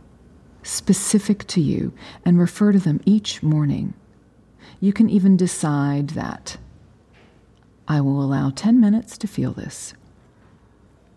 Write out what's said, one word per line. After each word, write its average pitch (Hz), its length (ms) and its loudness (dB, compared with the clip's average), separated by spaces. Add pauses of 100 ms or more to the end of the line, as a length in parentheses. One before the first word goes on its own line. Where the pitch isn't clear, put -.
(640)
specific - 840 -2
to - 120 -2
you, - 320 -2 (320)
and 175 140 4
refer 190 320 2
to 202 80 4
them 156 260 0
each - 380 0
morning. 151 500 0 (880)
You 196 140 0
can 220 180 2
even 190 260 4
decide 143 760 -2
that - 480 -12 (1300)
I 151 120 0
will 139 220 0
allow 139 280 -2
ten 220 280 2
minutes 214 400 2
to - 80 -6
feel 127 260 -6
this. - 420 -14 (1200)